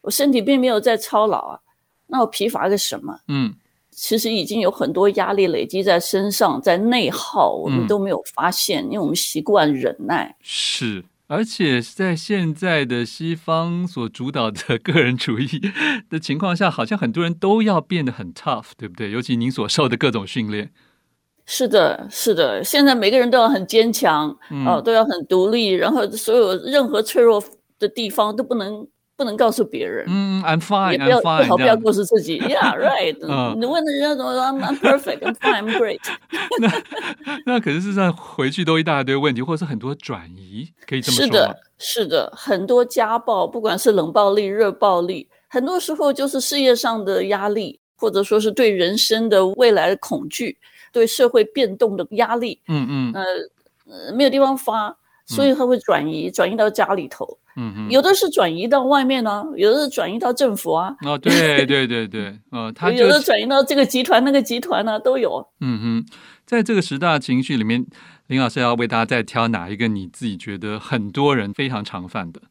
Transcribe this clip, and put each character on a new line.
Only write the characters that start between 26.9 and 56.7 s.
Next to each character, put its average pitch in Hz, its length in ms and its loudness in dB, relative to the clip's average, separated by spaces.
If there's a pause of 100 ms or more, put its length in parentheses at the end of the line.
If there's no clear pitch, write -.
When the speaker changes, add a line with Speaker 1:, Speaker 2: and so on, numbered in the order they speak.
Speaker 1:
脆 240 220 2
弱 214 200 4 (360)
的 208 80 0
地 220 220 -6
方 214 260 0
都 247 80 -4
不 - 120 -6
能， 214 300 -6 (300)
不 - 80 -4
能 214 140 -4
告 226 120 4
诉 226 140 -2
别 - 240 -4
人。 95 220 -6
Speaker 2:
嗯， 190 340 -2
I'm 160 160 0
fine， 196 320 0
Speaker 1:
也 180 60 0
不 139 120 2
要， 247 120 4
Speaker 2:
I'm - 20 -2
fine， 160 140 2
Speaker 1:
最 - 100 4
好 - 80 4
不 131 80 2
要 - 140 6
告 220 160 2
诉 196 100 0
自 202 180 4
己。 160 160 -6
Speaker 2:
这 - 120 -4
样 - 240 2
子。 - 40 -4
Speaker 1:
Yeah, 262 80 0
right. 185 340 0
Speaker 2:
<laughs> - 40 -14
嗯。 135 380 -2
Speaker 1:
你 233 40 0
问 311 200 0
人 285 160 -2
家 294 120 0
怎 254 120 -4
么 254 80 -4
说， 254 100 -2
“I'm, 269 180 -2
I'm 277 160 -4
perfect, 277 420 0
I'm - 160 -6
fine, 403 280 0
I'm 220 140 -2
great.” - 220 0 (280)
Speaker 2:
<laughs> 453 320 -6
那， 226 140 2 (720)
那 247 160 0
可 170 100 -4
是 151 80 -2
事 196 120 -6
实 190 40 -4
上 185 180 2
回 139 380 -4
去 170 140 -4
都 160 120 2
一 160 60 0
大 156 180 0
堆 131 140 0
问 139 180 0
题， 120 80 -4
或 160 140 -2
是 156 80 -6
很 139 160 -6
多 131 160 -8
转 90 400 -12
移， 98 320 -16 (180)
可 135 120 -6
以 131 40 -2
这 127 120 -2
么 - 20 2
说 277 120 2
吗？ 226 40 0
Speaker 1:
是 - 0 -
的， 175 280 2 (180)
是 - 280 -4
的， 156 300 -2
很 277 320 -2
多 247 160 4
家 233 340 -2
暴， 226 300 0
不 233 140 -8
管 208 180 0
是 220 140 4
冷 165 180 0
暴 202 220 4
力、 208 140 0
热 202 220 2
暴 185 320 2
力， 175 280 -6 (180)
很 254 180 -2
多 359 140 -2
时 359 140 -6
候 294 180 0
就 277 160 -2
是 277 140 -4
事 285 180 -2
业 254 160 6
上 226 300 -4
的 185 220 0
压 196 200 -2
力， 208 320 -4 (160)
或 220 160 -2
者 196 100 2
说 208 160 2
是 214 140 2
对 240 180 4
人 185 280 0
生 220 320 2
的 190 180 6
未 226 240 4
来 170 180 4
的 196 80 2
恐 151 320 -6
惧， - 280 -6 (340)
对 226 160 4
社 247 200 2
会 233 160 6
变 220 340 -2
动 208 200 2
的 170 140 -4
压 220 240 0
力。 202 320 -6
Speaker 2:
嗯， 147 200 -2
嗯。 131 260 -2
Speaker 1:
呃， 98 100 -6 (880)
呃， 175 40 -8
没 254 100 2
有 277 60 6
地 269 100 2
方 269 160 4
发， 214 400 -4 (300)
所 269 200 -2
以 269 100 6
他 277 100 0
会 247 140 4
转 156 280 0
移， 156 200 -4
Speaker 2:
嗯。 185 40 -6
Speaker 1:
转 - 200 0
移 214 40 -4
到 214 140 2
家 202 240 0